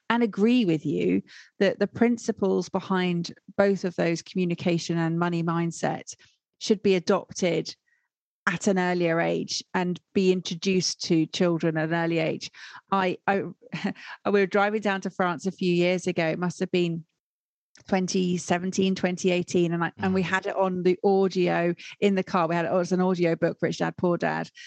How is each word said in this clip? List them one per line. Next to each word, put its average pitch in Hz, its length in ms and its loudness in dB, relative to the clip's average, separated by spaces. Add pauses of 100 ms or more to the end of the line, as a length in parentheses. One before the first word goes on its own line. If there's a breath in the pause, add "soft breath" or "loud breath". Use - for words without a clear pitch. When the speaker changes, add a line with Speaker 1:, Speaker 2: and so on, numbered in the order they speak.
Speaker 1:
and 233 140 2
agree 226 420 2
with 160 200 0
you 180 360 0 (380 loud breath)
that 196 180 2
the 202 80 0
principles 202 840 0
behind 180 640 -2 (260)
both 202 260 2
of 180 120 -4
those, 170 280 -2
communication 170 760 -2
and 165 220 0
money 175 240 0
mindset, 170 720 -4 (440 soft breath)
should 208 220 0
be 196 140 4
adopted 170 800 -2 (720)
at 180 200 -4
an 190 120 2
earlier 175 400 0
age 170 440 -4 (120)
and 180 240 -2 (160)
be 185 160 4
introduced 185 720 -2
to 160 240 2
children 170 500 0
at 156 120 -2
an 165 40 -2
early 165 240 0
age. 160 320 -4 (420 loud breath)
I, 190 260 2 (100)
I, 196 160 0 (400)
<laughs> - 420 -10
we 208 140 0
were 196 80 4
driving 208 340 2
down 196 200 -2
to 185 100 -6
France 175 340 -2
a 190 60 0
few 180 220 0
years 175 340 2
ago. 175 180 0
It 160 140 -2
must 180 200 -4
have 185 120 -4
been 170 320 0 (840)
twenty 185 500 0
seventeen, 185 560 0
twenty 180 380 0
eighteen, 175 420 0
and 170 100 -2
I, 165 160 -2
and 190 140 0
we 190 80 2
Speaker 2:
Mm. 170 40 -2
Speaker 1:
had 190 200 -2
it 202 100 -4
on 185 280 0
the 180 200 2
audio 180 680 2 (260 loud breath)
in 202 160 2
the 185 80 0
car. 175 240 0
We 165 60 0
had 170 120 0
it - 60 -2
as 180 200 0
an 185 100 2
audio 175 340 2
book, 165 260 -2
Rich 165 180 -2
Dad, 165 180 -2
Poor 175 200 0
Dad. 160 320 -4 (180 loud breath)